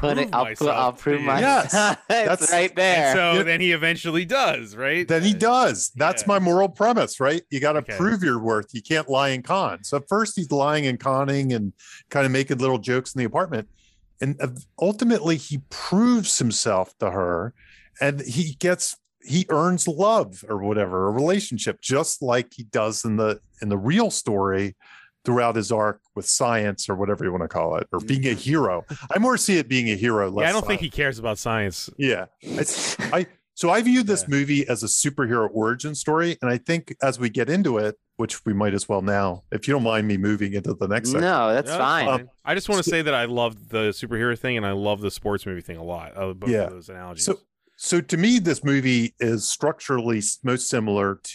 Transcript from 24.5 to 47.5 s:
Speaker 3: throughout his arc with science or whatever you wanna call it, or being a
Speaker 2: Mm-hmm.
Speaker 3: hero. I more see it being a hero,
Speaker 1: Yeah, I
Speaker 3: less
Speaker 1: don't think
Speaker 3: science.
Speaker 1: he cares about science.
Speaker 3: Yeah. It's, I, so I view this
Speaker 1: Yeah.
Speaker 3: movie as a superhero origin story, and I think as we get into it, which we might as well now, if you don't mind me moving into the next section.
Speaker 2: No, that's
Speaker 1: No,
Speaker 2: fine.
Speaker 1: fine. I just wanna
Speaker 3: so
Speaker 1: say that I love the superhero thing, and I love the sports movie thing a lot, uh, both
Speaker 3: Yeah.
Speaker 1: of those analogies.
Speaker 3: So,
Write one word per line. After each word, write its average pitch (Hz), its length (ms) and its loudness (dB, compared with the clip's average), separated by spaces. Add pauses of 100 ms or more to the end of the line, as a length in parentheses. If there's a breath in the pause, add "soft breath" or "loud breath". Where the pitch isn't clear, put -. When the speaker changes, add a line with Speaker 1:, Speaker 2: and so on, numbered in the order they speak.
Speaker 3:
throughout 120 260 2
his 110 160 -2
arc 107 300 0 (140)
with 98 100 -8
science 110 640 0
or 101 60 -2
whatever 98 280 -2
you 95 80 -2
wanna 87 160 -4
call 82 280 -2
it, 85 160 -4
or 90 80 -2
being 135 260 -2
a 131 40 2
Speaker 2:
Mm-hmm. 113 100 -2
Speaker 3:
hero. 113 440 0 (300 loud breath)
I 185 60 2
more 240 180 2
see 185 220 2
it 131 80 -2
being 123 240 0
a 104 40 0
hero, 107 300 2
Speaker 1:
Yeah, 92 60 -2
I 95 40 -4 (100)
Speaker 3:
less 170 80 2
Speaker 1:
don't 214 120 0
think 202 140 -2
Speaker 3:
science. - 20 -8
Speaker 1:
he 160 80 -6
cares 135 300 -4
about 113 180 -4
science. 104 500 -4 (120)
Speaker 3:
Yeah. 113 260 0 (160)
It's, - 580 -4 (140)
I, 175 140 2 (260)
so - 160 -2
I 214 140 4
view 247 180 4
this 202 220 0
Speaker 1:
Yeah. 143 120 -2
Speaker 3:
movie 139 320 2
as 123 140 -2
a 113 60 -4
superhero 120 640 0
origin 120 400 -2
story, 160 480 0
and 127 80 0
I 120 80 0
think - 460 -4
as 127 160 0
we 120 100 0
get 117 180 0
into 156 300 2
it, 107 180 0 (220)
which - 260 -4
we 110 100 0
might 101 200 2
as 98 160 -4
well 98 140 0
now, 98 480 0
if 101 160 -6
you 135 80 2
don't 131 80 0
mind 110 240 2
me 104 100 0
moving 101 360 0
into 101 200 -4
the 95 140 -4
next 110 240 0
section. 139 180 0
Speaker 2:
No, 120 240 2
that's 131 160 0
Speaker 1:
No, 160 80 -4
Speaker 2:
fine. 143 300 0
Speaker 1:
fine. 127 220 -2 (140)
I 175 120 0
just 190 120 -6
wanna 202 140 0
Speaker 3:
so 165 80 -2
Speaker 1:
say 165 140 0
that 147 100 0
I 120 120 0
love 117 440 -4
the 110 200 0
superhero 117 460 -2
thing, 123 220 -4
and 107 80 -2
I 98 60 -2
love 101 300 -2
the 101 100 -2
sports 104 340 -4
movie 92 160 -8
thing 85 160 -14
a 82 60 -14
lot, 85 340 -10
uh, 95 160 -4
both 95 160 -6
Speaker 3:
Yeah. 107 140 2
Speaker 1:
of 87 80 -6
those 90 180 -18
analogies. 90 360 -8
Speaker 3:
So, - 140 -2 (380)